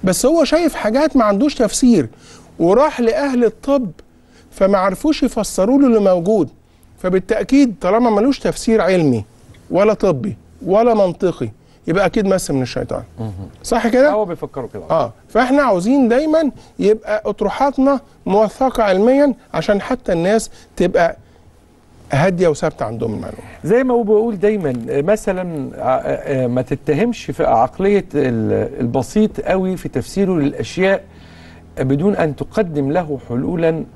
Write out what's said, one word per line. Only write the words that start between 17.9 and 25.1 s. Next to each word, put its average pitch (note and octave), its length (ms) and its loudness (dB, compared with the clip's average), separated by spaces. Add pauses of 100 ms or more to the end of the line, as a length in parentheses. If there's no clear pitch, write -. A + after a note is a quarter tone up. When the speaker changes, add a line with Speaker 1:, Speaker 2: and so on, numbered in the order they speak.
Speaker 1:
موثقة A3 580 0
علميًا A#3+ 500 4 (200)
عشان G3 280 0
حتى - 320 -6
الناس F#3 360 0 (260)
تبقى F3 420 0 (920)
هادية F3 360 2
وثابتة D3+ 380 -2
عندهم A2 280 -6
المعلومة. - 300 -10 (200)
Speaker 2:
زي A3+ 200 2
ما B3+ 100 0
هو A#3+ 100 2
بيقول G#3+ 360 2
دايمًا، F#3+ 340 0 (160)
آه، C#3 120 0
مثلًا، F3+ 720 -4